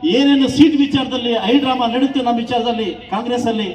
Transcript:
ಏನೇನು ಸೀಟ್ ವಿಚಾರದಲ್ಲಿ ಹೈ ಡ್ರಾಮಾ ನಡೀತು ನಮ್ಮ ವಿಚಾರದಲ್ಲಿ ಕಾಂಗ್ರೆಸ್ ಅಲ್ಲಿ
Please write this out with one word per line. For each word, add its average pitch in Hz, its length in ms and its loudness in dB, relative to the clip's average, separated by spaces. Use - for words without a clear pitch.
ಏನೇನು 277 380 2
ಸೀಟ್ 294 300 6
ವಿಚಾರದಲ್ಲಿ 247 480 -4
ಹೈ 220 180 2
ಡ್ರಾಮಾ 254 320 -2
ನಡೀತು 269 320 0
ನಮ್ಮ 233 180 0
ವಿಚಾರದಲ್ಲಿ 226 440 -4
ಕಾಂಗ್ರೆಸ್ 240 400 -4
ಅಲ್ಲಿ 214 220 -4